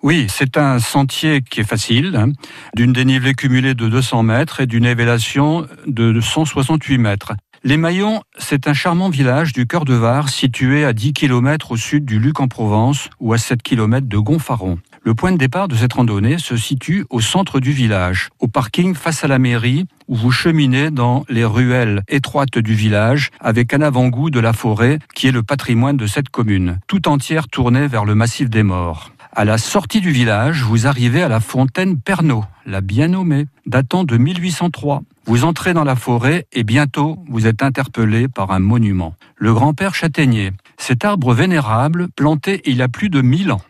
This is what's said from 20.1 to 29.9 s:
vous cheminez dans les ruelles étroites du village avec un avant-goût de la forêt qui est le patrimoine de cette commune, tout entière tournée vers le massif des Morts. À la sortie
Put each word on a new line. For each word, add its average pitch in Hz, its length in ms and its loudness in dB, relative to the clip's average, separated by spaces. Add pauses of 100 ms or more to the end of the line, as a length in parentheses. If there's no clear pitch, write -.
vous 117 140 2
cheminez 143 600 2
dans 123 380 0
les 117 160 0
ruelles 113 640 0
étroites 139 480 -2
du 110 160 0
village 110 560 2 (100)
avec 120 340 0
un 143 80 2
avant-goût 127 500 2
de 123 100 0
la 113 100 2
forêt 117 480 0 (160)
qui - 120 0
est 135 40 4
le 120 120 0
patrimoine 131 520 0
de 113 120 -2
cette 135 200 -4
commune, 95 600 -2
tout 185 200 -2
entière 156 400 -2
tournée 127 400 0
vers 117 160 -2
le 107 120 0
massif 117 340 0
des 110 140 2
Morts. 87 480 -4 (240)
À 107 100 0
la 107 120 2
sortie 202 420 -2